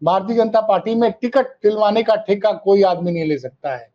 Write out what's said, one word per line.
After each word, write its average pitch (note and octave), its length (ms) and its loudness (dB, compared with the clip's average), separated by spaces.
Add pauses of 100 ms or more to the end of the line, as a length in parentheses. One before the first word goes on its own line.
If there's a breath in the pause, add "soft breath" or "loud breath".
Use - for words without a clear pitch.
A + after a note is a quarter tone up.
भारतीय F#3+ 320 0
जनता A3 260 2
पार्टी G#3+ 340 0
में A3+ 160 2
टिकट B3 360 -2
दिलवाने G#3+ 560 0
का A3 120 2
ठेका G#3 360 -2
कोई G3 320 2
आदमी F3 280 0
नहीं E3 140 -4
ले D3+ 120 -2
सकता C3 380 -10
है। A#2 200 -16